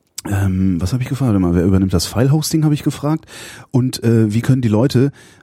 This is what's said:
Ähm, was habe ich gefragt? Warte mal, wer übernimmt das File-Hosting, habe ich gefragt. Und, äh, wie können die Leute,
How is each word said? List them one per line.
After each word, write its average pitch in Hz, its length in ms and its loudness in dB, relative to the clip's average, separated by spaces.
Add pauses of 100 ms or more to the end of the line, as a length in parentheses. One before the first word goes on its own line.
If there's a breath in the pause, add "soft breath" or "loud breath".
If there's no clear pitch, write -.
(260)
Ähm, 95 540 0
was 90 140 -2
habe 127 80 -4
ich 123 80 -6
gefragt? 135 180 -2
Warte 101 120 2
mal, 87 140 2
wer 87 120 2
übernimmt 95 260 2
das 87 140 0
File-Hosting, 151 580 0
habe 151 100 2
ich 143 80 -4
gefragt. 151 440 -4 (440 loud breath)
Und, 123 320 -2
äh, 113 300 2
wie 117 80 0
können 131 220 0
die 117 60 0
Leute, 123 440 2 (300 loud breath)